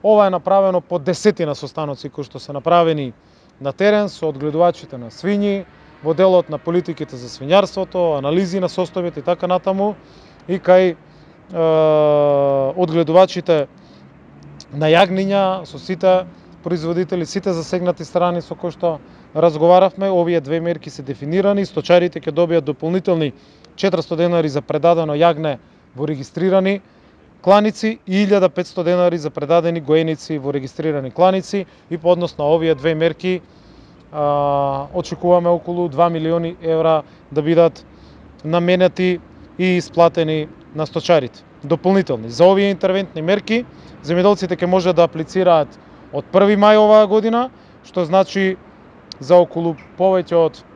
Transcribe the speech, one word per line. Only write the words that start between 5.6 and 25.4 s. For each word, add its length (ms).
во 120
делот 340
на 100
политиките 580
за 120
свињарството, 880
анализи 420
на 80
составите 520
и 20
така 240
натаму, 480
и 80
кај, 380
е, 20
одгледувачите 920
на 160
јагниња, 760
со 120
сите 460
производители, 640
сите 260
засегнати 520
страни 360
со 140
кои 180
што 260
разговаравме, 760
овие 300
две 200
мерки 300
се 120
дефинирани, 640
сточарите 540
ќе 120
добијат 320
дополнителни 680
четиристо 400
денари 320
за 140
предадено 520
јагне 440